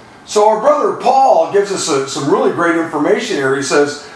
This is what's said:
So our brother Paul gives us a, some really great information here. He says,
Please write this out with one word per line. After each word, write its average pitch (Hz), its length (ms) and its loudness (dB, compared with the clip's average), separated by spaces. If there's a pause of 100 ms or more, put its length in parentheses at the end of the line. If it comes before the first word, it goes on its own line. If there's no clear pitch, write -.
(260)
So 214 220 2
our 220 140 2
brother - 400 0
Paul 233 500 2
gives 196 200 2
us 175 180 -6
a, 135 180 -2
some 139 240 -4
really 233 220 0
great 170 240 0
information 165 580 -2
here. 135 220 0
He 139 60 -4
says, 143 520 -2